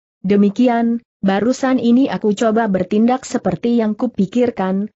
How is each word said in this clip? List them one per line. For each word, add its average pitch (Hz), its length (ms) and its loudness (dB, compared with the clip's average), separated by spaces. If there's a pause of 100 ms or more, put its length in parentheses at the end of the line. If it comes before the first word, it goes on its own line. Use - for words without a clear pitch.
(280)
Demikian, 233 720 2 (240)
barusan 240 560 0
ini 240 320 2
aku 208 240 -2
coba 226 320 0
bertindak 214 560 0
seperti 233 560 -2
yang 214 160 -2
kupikirkan, 208 1040 -2